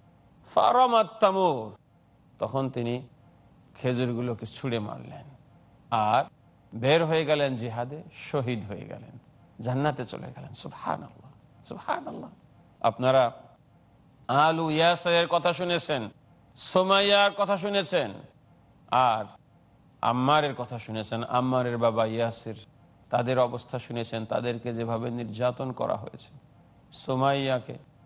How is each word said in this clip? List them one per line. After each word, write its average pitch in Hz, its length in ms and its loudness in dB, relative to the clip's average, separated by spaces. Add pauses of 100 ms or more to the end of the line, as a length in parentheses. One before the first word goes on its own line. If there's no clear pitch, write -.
(540)
ফারামাত 233 540 6 (120)
তামুর, 170 560 2 (640)
তখন 131 300 -2
তিনি 123 380 -4 (680)
খেজুরগুলোকে 120 680 -2
ছুঁড়ে 117 340 -4
মারলেন 110 440 -12 (680)
আর 113 340 2 (500)
বের 143 300 4
হয়ে 160 200 0
গেলেন 143 300 2
জিহাদে, 123 480 -8 (280)
শহীদ 120 360 -2
হয়ে 101 180 -10
গেলেন, - 340 -16 (400)
জান্নাতে 135 460 -2
চলে - 300 -12
গেলেন। - 180 -16
সুবহানাল্লাহ, - 800 -10 (320)
সুবহানাল্লাহ। - 640 -8 (520)
আপনারা 127 500 4 (960)
আলু 160 420 4
ইয়াসের 170 580 4
কথা 170 260 2
শুনেছেন, 156 560 -2 (480)
সুমাইয়ার 196 800 4
কথা 196 200 2
শুনেছেন, 180 560 0 (760)
আর 117 340 4 (760)
আম্মারের 131 540 2
কথা 120 240 -8
শুনেছেন। 110 440 -6
আম্মারের 123 540 0
বাবা 113 280 2
ইয়াসির, 113 600 -4 (440)
তাদের 123 300 0
অবস্থা 123 400 -2
শুনেছেন, 117 460 -6
তাদেরকে 120 480 -4
যেভাবে 117 360 -4
নির্যাতন 120 640 -4
করা 113 240 -2
হয়েছে, - 320 -12 (640)
সুমাইয়াকে 135 840 -2 (280)